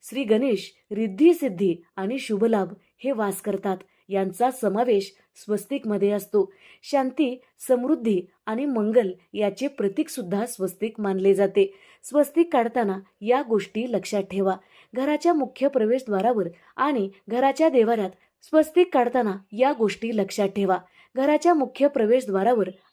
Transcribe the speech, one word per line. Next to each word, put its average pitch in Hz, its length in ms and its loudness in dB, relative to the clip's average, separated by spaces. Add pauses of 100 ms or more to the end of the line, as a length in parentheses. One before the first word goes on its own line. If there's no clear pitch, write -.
श्री 262 220 -8
गणेश, 220 500 0 (180)
रिद्धी 220 420 4
सिद्धी 190 420 -2 (200)
आणि 202 220 -6
शुभलाभ 208 540 -2 (260)
हे 269 140 -4
वास 214 280 -4
करतात. 196 360 -4 (320)
यांचा 196 420 -2
समावेश 214 640 0 (220)
स्वस्तिकमध्ये 208 760 -4
असतो. 202 420 0 (300)
शांती, 262 580 -2 (280)
समृद्धी 240 540 0 (240)
आणि 226 180 -4
मंगल 220 460 0 (220)
याचे 202 360 -4
प्रतीक 277 400 -4
सुद्धा 202 380 -4
स्वस्तिक 196 540 -6
मानले 196 340 2
जाते. 196 400 2 (300)
स्वस्तिक 294 480 2
काढताना 226 460 0 (220)
या 247 220 0
गोष्टी 226 500 -2
लक्षात 196 300 -4
ठेवा. 190 340 -2 (380)
घराच्या 294 380 0
मुख्य 269 360 -2
प्रवेशद्वारावर 220 800 0 (280)
आणि 247 340 0 (180)
घराच्या 269 400 2
देवाऱ्यात 220 420 2 (320)
स्वस्तिक 311 520 2
काढताना 240 420 2 (160)
या 254 200 2
गोष्टी 226 440 -2
लक्षात 196 320 -2
ठेवा. 190 300 0 (380)
घराच्या 302 380 2
मुख्य 277 340 2
प्रवेशद्वारावर 220 800 2 (220)